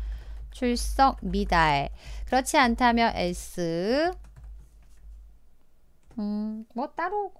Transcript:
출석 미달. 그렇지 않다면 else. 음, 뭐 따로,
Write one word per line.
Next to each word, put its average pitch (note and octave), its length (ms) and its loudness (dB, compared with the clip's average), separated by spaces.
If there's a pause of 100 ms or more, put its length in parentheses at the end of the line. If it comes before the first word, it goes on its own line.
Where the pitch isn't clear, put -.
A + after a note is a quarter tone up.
(500)
출석 B3 720 2
미달. E3+ 640 2 (380)
그렇지 C4+ 320 2
않다면 A#3 580 4
else. F3+ 920 0 (2000)
음, G#3+ 560 -6
뭐 C4+ 140 -4
따로, F#4+ 520 -4